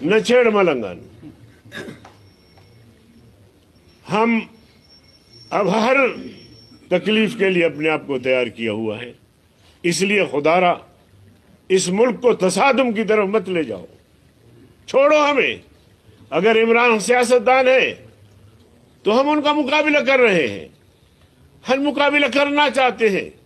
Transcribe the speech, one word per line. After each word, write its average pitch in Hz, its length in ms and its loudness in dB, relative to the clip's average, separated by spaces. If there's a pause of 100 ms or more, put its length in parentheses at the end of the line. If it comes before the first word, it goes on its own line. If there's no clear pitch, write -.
न 208 160 2
छेड़ 240 300 2
मलंगानू। 139 600 -2 (3000)
हम 220 420 -2 (1000)
अब 185 180 -2
हर 240 380 0 (840)
तकलीफ 208 480 0
के 190 120 0
लिए 175 120 0
अपने 151 260 -2
आप 156 180 -4
को 135 120 -4
तैयार 127 320 0
किया 113 220 -6
हुआ 107 260 -6
है, 120 160 -16 (720)
इसलिए 185 420 0
खुदारा 156 540 0 (920)
इस 185 200 0
मुल्क 220 300 0
को 240 180 2
तसादुम 233 540 0
की 214 120 -4
तरफ 208 240 0
मत 202 200 -4
ले 170 160 -4
जाओ, 98 220 -10 (1000)
छोड़ो 294 320 2
हमें। 214 420 0 (680)
अगर 202 260 2
इमरान 226 420 2
सियासतदान 247 680 2
है 226 220 2 (1120)
तो 190 60 0
हम 269 180 2
उनका 294 240 0
मुकाबला 294 480 0
कर 262 200 0
रहे 185 260 2
हैं, 95 220 -10 (960)
हम 269 160 0
मुकाबला 285 500 0
करना 285 400 0
चाहते 233 380 0
हैं 131 240 -4 (140)